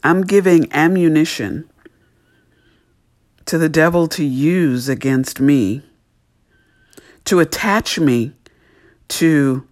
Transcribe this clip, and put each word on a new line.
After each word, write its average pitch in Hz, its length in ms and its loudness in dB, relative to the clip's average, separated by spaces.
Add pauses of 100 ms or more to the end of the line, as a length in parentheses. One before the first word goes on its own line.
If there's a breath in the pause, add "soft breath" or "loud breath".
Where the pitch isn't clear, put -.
I'm 180 200 0
giving 185 500 2
ammunition 156 960 0 (1800 soft breath)
to 165 120 -2
the 165 100 2
devil 165 400 2
to 160 160 -6
use 139 640 -2
against 131 520 -4
me, 135 420 0 (1400 soft breath)
to 180 160 2
attach 208 580 -2
me 131 340 0 (760 soft breath)
to 139 640 0